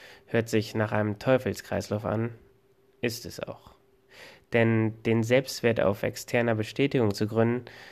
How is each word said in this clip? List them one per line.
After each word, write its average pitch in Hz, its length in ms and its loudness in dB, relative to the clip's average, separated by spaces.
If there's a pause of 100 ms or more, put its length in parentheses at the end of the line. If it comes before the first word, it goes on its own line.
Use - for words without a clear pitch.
(260)
Hört 113 240 0
sich 110 260 0
nach 107 160 0
einem 107 280 0
Teufelskreislauf 104 840 -2
an, 113 280 -2 (680)
ist 117 260 -4
es - 140 -14
auch. - 360 -14 (760)
Denn 113 520 2
den 113 200 2
Selbstwert 120 560 0
auf 104 240 2
externer 117 520 0
Bestätigung 113 580 0
zu 107 140 -2
gründen, 117 380 2 (260)